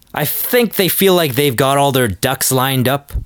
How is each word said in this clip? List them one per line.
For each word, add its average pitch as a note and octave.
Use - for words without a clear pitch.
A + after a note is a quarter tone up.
I D3+
think -
they F#3+
feel F#3+
like D#3+
they've C#3
got C#3
all C#3+
their B2+
ducks C3
lined C3
up. C#3